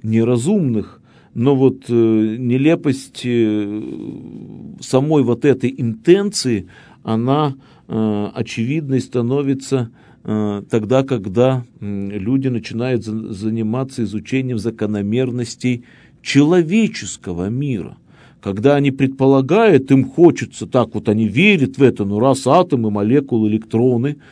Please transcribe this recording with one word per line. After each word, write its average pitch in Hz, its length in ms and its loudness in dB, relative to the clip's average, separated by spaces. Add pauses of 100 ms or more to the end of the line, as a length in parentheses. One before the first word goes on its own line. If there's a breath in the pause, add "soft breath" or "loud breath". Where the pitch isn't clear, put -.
неразумных, 117 1000 0 (320 soft breath)
но 135 220 2
вот, 131 340 2
э, 110 500 2
нелепость, 139 840 0
э, 107 560 0 (1000)
самой 143 440 0
вот 117 200 0
этой 131 320 2
интенции, 123 920 0 (340 loud breath)
она, 135 540 0 (340 soft breath)
э, 107 440 -2
очевидной 131 680 -4
становится, 131 880 -2 (340 soft breath)
э, 104 460 -4
тогда, 117 340 2
когда, 123 640 0 (160)
м, 101 280 -10
люди 120 380 -2
начинают 117 560 -4
за-, 110 300 -8
заниматься 113 680 -4
изучением 120 540 -4
закономерностей 113 1300 -4 (380 loud breath)
человеческого 139 1300 0
мира. 123 480 -6 (440 soft breath)
Когда 107 340 2
они 143 160 2
предполагают, 135 1000 4
им 135 140 6
хочется, 135 600 2
так 117 300 0
вот 104 140 -2
они 107 180 2
верят 143 500 2
в 139 60 4
это, 113 220 4
ну 101 140 -2
раз 131 280 2
атомы, 139 420 2
молекулы, 107 600 0
электроны, 120 680 0 (140 loud breath)